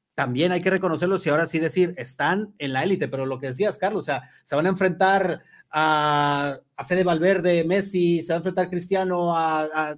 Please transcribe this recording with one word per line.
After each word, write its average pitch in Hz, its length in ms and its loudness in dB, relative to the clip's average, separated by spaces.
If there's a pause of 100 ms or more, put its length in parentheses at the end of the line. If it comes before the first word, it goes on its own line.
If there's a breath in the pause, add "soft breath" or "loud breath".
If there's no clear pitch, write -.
(140)
también 143 380 0
hay 180 80 0
que 190 100 0
reconocerlos 185 560 0
y 151 40 2
ahora 160 160 2
sí 160 120 -4
decir, 175 380 0
"Están 170 640 -2
en 139 140 -6
la 135 120 -2
élite", 160 240 0
pero 135 180 -4
lo 131 140 -6
que 135 80 -6
decías, 175 280 -2
Carlos, 190 280 -2
o - 20 -8
sea, 135 240 -6 (140 loud breath)
se - 100 -6
van 151 120 2
a - 40 2
enfrentar 190 720 2 (260 loud breath)
a, 147 920 2 (160)
a 143 80 -10
Fede 180 180 0
Valverde, 175 600 2
Messi, 175 580 2
se 156 100 -4
va 165 40 2
a - 20 -4
enfrentar 180 320 -2
Cristiano 180 640 -2
a, 160 280 0
a 156 340 -4